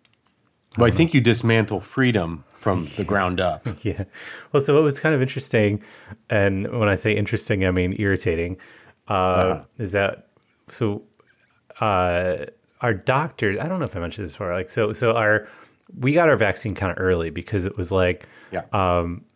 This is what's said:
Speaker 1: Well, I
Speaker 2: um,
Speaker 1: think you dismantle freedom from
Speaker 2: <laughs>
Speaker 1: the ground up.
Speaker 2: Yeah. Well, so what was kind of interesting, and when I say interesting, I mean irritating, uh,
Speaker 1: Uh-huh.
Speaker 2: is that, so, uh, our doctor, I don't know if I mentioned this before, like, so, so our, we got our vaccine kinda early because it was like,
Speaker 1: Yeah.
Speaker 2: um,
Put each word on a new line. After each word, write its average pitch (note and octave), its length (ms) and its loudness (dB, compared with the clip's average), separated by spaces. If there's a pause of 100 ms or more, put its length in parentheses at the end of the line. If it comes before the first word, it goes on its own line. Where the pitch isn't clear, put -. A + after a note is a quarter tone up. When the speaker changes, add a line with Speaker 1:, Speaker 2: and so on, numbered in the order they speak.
(760)
Speaker 1:
Well, A#2+ 120 6
I - 20 4
Speaker 2:
um, - 80 0
Speaker 1:
think E3 160 4
you C3+ 80 4
dismantle A2+ 600 2
freedom F#2+ 600 -2 (120)
from F2+ 360 -2
Speaker 2:
<laughs> - 40 -18
Speaker 1:
the G#2 80 -4
ground F#2 360 0
up. F2 240 -2 (220)
Speaker 2:
Yeah. G2 200 -4 (480)
Well, C#3 100 2
so D3 100 2
what D3 80 6
was C#3+ 180 2
kind D#3 140 0
of C#3 80 2
interesting, G#2 600 0 (480)
and G2+ 360 2 (120)
when G#2 100 2
I G2 60 2
say G#2+ 200 0
interesting, G#2 480 -2
I F#2 60 2
mean F2+ 300 0
irritating, F2+ 580 -2 (500)
uh, G#2+ 60 -2
Speaker 1:
Uh-huh. F#2 500 2 (140)
Speaker 2:
is G2+ 140 -6
that, G2 380 -2 (380)
so, G#2 360 -4 (760)
uh, F2+ 680 0 (340)
our A#2 120 0
doctor, A2+ 680 -2
I D3+ 80 -4
don't F#3 120 -4
know C#3+ 60 -4
if - 100 -8
I F#2 40 -8
mentioned E2+ 260 -8
this - 80 -10
before, F2+ 200 -6
like, F#2 160 -6
so, A2 240 0
so A#2 200 2
our, G#2+ 340 2 (520)
we C3 140 2
got E3+ 160 4
our C#3 60 6
vaccine G2+ 400 0
kinda F#2 240 -2
early E2+ 320 0
because F2 340 -4
it F#2+ 100 -6
was F2+ 160 -6
like, F#2 360 0 (240)
Speaker 1:
Yeah. F2 200 -6
Speaker 2:
um, F2+ 540 0 (100)